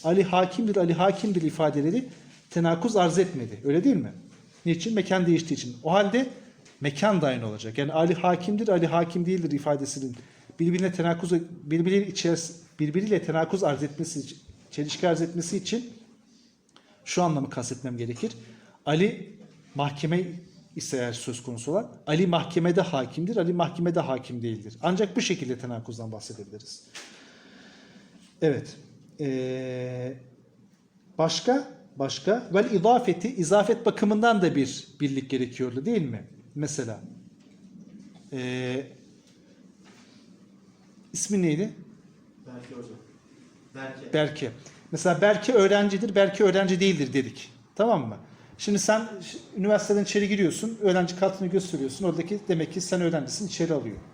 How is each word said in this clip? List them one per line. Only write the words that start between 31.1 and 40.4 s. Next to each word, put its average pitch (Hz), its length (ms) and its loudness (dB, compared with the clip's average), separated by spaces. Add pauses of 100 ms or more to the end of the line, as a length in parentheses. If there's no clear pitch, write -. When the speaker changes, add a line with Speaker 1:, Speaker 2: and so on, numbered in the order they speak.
Speaker 1:
başka? 247 580 0 (220)
Başka? 185 580 -2
Vel 220 160 4
idafeti, 226 640 4
izafet 202 520 2
bakımından 214 560 4
da 160 120 4
bir 135 320 -2 (140)
birlik 135 300 -2
gerekiyordu 127 560 -2
değil 226 160 2
mi? 113 220 -6 (300)
Mesela, 127 460 -4 (1300)
ee, 127 540 -4 (2250)